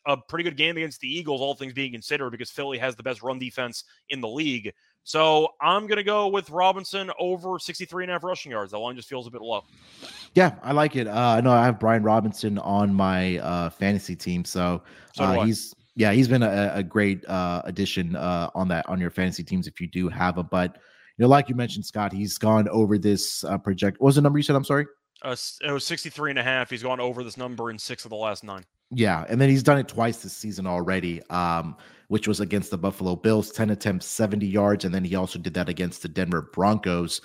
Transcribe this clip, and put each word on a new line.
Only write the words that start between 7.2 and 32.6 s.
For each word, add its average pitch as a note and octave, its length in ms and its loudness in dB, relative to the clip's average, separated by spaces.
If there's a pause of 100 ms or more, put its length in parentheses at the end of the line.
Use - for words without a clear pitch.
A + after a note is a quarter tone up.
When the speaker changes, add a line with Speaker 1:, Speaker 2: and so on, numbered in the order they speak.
Speaker 1:
over F3+ 400 -4
sixty-three F3+ 420 -8
and F3+ 80 -8
a F3+ 40 -2
half E3+ 100 -4
rushing F3+ 260 -6
yards. G#2 220 -6
That G#2 60 -6
line A#2+ 180 -6
just A#2+ 120 -16
feels B2+ 200 -10
a - 20 -14
bit A#2 120 -14
low. A2 200 -4 (720)
Speaker 2:
Yeah, F#3 260 6
I C3 120 -4
like D3+ 240 4
it. B2 100 0
Uh, A2+ 320 4
I - 20 6
know B2 120 6
I A#2+ 120 8
have A#2+ 140 4
Brian A2+ 240 4
Robinson G#2+ 560 2
on G2+ 340 2
my, F#2 460 2
uh, E2+ 320 -2
fantasy G2 460 -2
team, F2 280 -4
so, F2+ 380 -2 (300)
Speaker 1:
So G2 120 -2
do F#2+ 60 4
Speaker 2:
uh, F#2+ 120 2
Speaker 1:
I. G#2+ 40 2
Speaker 2:
he's, A2 260 -2 (240)
yeah, G#2+ 140 4
he's B2 160 6
been B2 160 4
a, G2+ 320 2
a G2+ 80 -2
great, G2 460 0
uh, F2+ 360 -2
addition, F2+ 520 -4
uh, E2+ 400 -2
on F#2 100 0
that, E2+ 220 -2
on F#2 100 -2
your F2 120 -2
fantasy F#2 340 -2
teams F2+ 240 -2
if - 120 -18
you F2+ 60 -4
do F2+ 220 -2
have F2+ 280 0
him. F2 140 -4
But, F2+ 240 0 (420)
you A2+ 60 2
know, B2 60 8
like C#3 200 8
you B2+ 60 -2
mentioned, A#2 320 -4
Scott, G#2 260 -2
he's G2 240 -4
gone A2 340 4
over G#2 280 4
this, G2+ 460 0
uh, F#2 140 -2
project. G2 420 -2
What C3+ 60 6
was C#3 100 8
the D3 60 6
number D3 180 4
you - 20 -2
said? C#3+ 140 2
I'm C3 80 0
sorry. C#3+ 220 0 (380)
Speaker 1:
Uh, C3+ 60 -8
s-, - 320 -10
it D3 80 -4
was C#3+ 160 -4
sixty-three D3+ 440 -6
and C#3 100 -2
a - 20 -2
half. B2+ 260 0
He's A#2 140 -8
gone B2+ 160 -2
over B2 240 -4
this A2+ 140 -12
number A#2+ 340 -8
in A2 80 -12
six - 260 -12
of A2+ 60 -18
the A2 60 -10
last G#2+ 260 -6
nine. G2 220 -14 (260)
Speaker 2:
Yeah, G2+ 380 0
and A#2 120 0
then C#3 80 6
he's C3+ 140 4
done C#3+ 160 6
it C3+ 80 -2
twice A#2 320 -2
this - 180 -14
season F#2+ 300 -8
already, F2 640 -2
um, E2+ 460 -2 (320)
which G#2 180 0
was G#2 140 0
against G2+ 320 -2